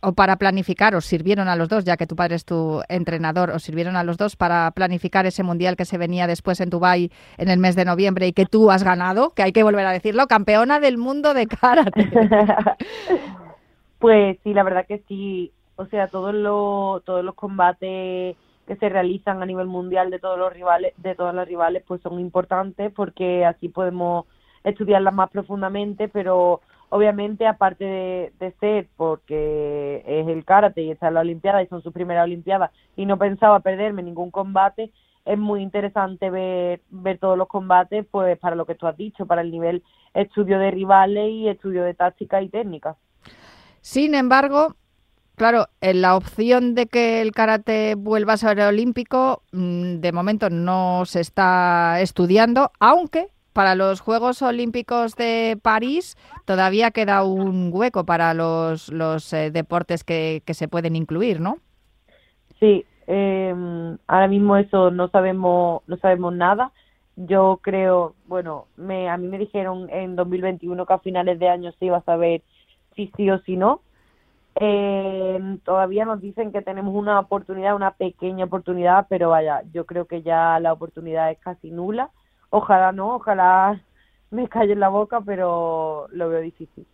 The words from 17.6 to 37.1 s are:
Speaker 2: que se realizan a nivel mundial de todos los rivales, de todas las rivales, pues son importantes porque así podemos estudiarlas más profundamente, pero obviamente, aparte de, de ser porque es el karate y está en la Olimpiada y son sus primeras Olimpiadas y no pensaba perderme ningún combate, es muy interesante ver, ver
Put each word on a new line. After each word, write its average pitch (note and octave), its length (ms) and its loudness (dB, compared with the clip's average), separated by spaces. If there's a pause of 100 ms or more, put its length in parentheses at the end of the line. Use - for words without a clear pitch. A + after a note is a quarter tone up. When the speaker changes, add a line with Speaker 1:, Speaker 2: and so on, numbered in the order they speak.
Speaker 2:
que G#3 100 -10
se G#3 140 -2
realizan F#3+ 520 -2
a F#3 40 -6
nivel F#3 200 -6
mundial F#3 440 -2
de F3+ 80 -8
todos F#3 200 -6
los F#3 140 -2
rivales, F3+ 460 0
de F#3 160 -8
todas F3 200 -4
las F3+ 140 -6
rivales, F3 380 -2
pues F3+ 160 -10
son F3 180 -8
importantes F#3 760 -4
porque F3+ 520 -2
así E3+ 240 -2
podemos F3 560 -4 (380)
estudiarlas G3 500 2
más F#3+ 160 0
profundamente, G3+ 760 -6
pero F3+ 520 0 (300)
obviamente, G#3 560 0
aparte G3 380 0
de, F#3 540 -6
de F#3 220 -8
ser G#3 260 0 (100)
porque D3+ 1080 -4
es D#3 220 -4
el D#3+ 160 -6
karate G3+ 380 4
y D#3 80 -6
está D#3+ 180 -4
en E3 60 -2
la E3 60 2
Olimpiada E3+ 420 0
y F3+ 60 -4
son F3 140 -12
sus E3+ 120 -14
primeras F3 300 0
Olimpiadas F3 460 -2 (260)
y G3 100 -6
no G3 100 0
pensaba G3+ 440 4
perderme F#3+ 420 -4
ningún F3 280 -10
combate, G3 600 -2 (340)
es G#3 140 -2
muy G#3 240 -2
interesante G3 680 -4
ver, F3+ 600 -4
ver F#3 280 -6